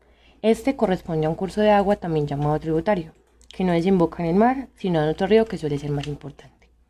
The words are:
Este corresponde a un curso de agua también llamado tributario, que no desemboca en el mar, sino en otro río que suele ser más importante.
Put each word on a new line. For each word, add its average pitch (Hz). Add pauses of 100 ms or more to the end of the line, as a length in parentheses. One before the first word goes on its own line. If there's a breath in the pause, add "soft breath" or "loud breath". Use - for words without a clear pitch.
(440 soft breath)
Este 226
corresponde 175
a 156
un 160
curso 185
de 214
agua 202
también 156
llamado 147
tributario, 160 (380)
que -
no 180
desemboca 170
en 170
el 170
mar, 247
sino 170
en 151
otro 175
río 220
que 202
suele 143
ser 147
más 143
importante. 143 (200)